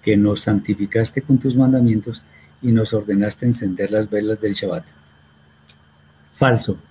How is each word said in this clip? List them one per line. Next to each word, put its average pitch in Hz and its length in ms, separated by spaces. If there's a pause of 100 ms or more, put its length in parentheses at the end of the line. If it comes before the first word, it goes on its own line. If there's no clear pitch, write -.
que 104 140
nos 104 260
santificaste 107 800
con 131 160
tus 123 180
mandamientos 120 680 (380)
y 123 100
nos 110 220
ordenaste 104 520
encender 101 460
las 107 180
velas 104 320
del 104 120
Shabbat. 90 320 (1500)
Falso. 117 480 (120)